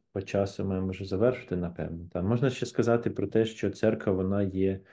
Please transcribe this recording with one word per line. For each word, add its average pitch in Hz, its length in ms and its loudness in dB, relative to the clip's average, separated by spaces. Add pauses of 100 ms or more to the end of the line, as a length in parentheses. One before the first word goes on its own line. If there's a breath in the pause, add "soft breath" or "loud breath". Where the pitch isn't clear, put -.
(120)
по 98 100 -4
часу 101 420 -2
маємо 95 240 -2
вже 92 160 -6
завершити, 101 520 0
напевно. 85 560 -6
Та, 87 100 -2
можна 120 280 2
ще 123 160 -4
сказати 117 440 2
про - 160 -2
те, 110 180 2
що 110 260 -2
церква, 110 420 2
вона 95 300 2
є 95 380 0 (120 soft breath)